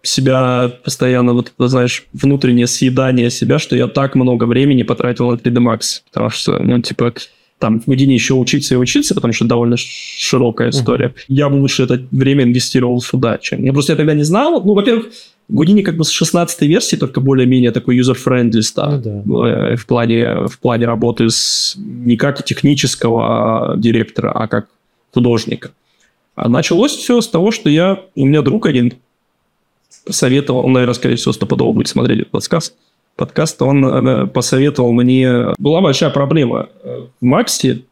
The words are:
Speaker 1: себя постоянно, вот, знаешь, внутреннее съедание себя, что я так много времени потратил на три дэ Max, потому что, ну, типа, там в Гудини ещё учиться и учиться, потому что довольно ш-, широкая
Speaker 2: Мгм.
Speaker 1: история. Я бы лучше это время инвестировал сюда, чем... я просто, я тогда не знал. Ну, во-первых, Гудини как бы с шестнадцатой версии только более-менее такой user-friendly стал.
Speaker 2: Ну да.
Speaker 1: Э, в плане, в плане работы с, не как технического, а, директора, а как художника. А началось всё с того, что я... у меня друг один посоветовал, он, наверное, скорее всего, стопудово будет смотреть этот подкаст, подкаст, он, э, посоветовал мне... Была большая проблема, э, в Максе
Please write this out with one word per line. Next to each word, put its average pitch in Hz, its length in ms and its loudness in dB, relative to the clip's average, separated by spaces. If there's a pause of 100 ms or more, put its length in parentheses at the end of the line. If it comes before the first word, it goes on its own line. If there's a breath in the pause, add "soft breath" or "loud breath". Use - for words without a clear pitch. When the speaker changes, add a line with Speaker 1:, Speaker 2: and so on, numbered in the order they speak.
Speaker 1:
себя 127 680 0 (120)
постоянно, 123 500 0
вот, 120 240 -2
знаешь, 123 560 0
внутреннее 127 540 2
съедание 127 640 0
себя, 127 260 0
что 147 180 -2
я 123 120 0
так 139 280 -2
много 123 300 2
времени 127 380 2
потратил 120 480 -2
на 123 60 -2
три 120 140 -2
дэ 123 100 2
Max, 113 400 -2 (100)
потому 117 180 -2
что, - 320 -2
ну, 123 200 2
типа, 117 320 -2 (440 soft breath)
там 113 220 0
в - 60 -10
Гудини 135 280 2
ещё 131 240 0
учиться 131 380 0
и - 20 2
учиться, 190 380 0
потому 120 180 -2
что 117 120 -2
довольно 120 320 2
ш-, - 100 -8 (320)
широкая 120 480 0
Speaker 2:
Мгм. 123 100 -2
Speaker 1:
история. 123 360 -2 (140)
Я 139 220 0
бы 139 60 0
лучше 135 280 0
это 127 160 0 (120)
время 135 320 2
инвестировал 123 580 0
сюда, 120 380 -2
чем... - 240 -2
я 131 100 2
просто, 143 200 0
я - 40 0
тогда 156 160 2
не 147 100 2
знал. 254 400 2
Ну, 202 120 4
во-первых, 226 320 0 (400 loud breath)
Гудини 180 340 4
как 175 160 -2
бы 160 60 0
с - 60 0
шестнадцатой 170 580 0
версии 175 300 0
только - 240 -4
более-менее 127 500 4
такой 123 280 0
user-friendly 123 600 2
стал. - 360 -2
Speaker 2:
Ну 104 280 -8
да. 117 480 0
Speaker 1:
Э, - 20 0
в 117 120 -10
плане, 117 600 0
в - 120 -10
плане 120 260 0
работы 117 440 0
с, - 480 -4
не 120 400 -2
как 139 260 -2
технического, 117 1300 0
а, - 40 -4
директора, 113 540 0
а 113 160 -4
как 107 200 -4 (460)
художника. 117 560 0 (680)
А - 140 -4
началось 170 460 0
всё 240 260 0
с 226 60 -4
того, 185 240 0
что 196 180 -2
я... 185 300 2 (160)
у 135 100 0
меня 147 160 4
друг 175 260 -2
один 123 260 0 (1120)
посоветовал, 131 600 0
он, 131 80 2
наверное, 123 220 2
скорее 123 200 -2
всего, 120 180 -2
стопудово 127 400 0
будет 123 140 0
смотреть 123 320 0
этот - 120 -8
подкаст, - 420 -4 (420)
подкаст, - 460 -4
он, 135 240 2
э, 131 420 0
посоветовал 131 680 0
мне... 123 640 2
Была 160 220 0
большая 151 280 2
проблема, 139 600 0 (140)
э, 123 220 -12 (160)
в 123 40 -4
Максе 127 560 0 (100)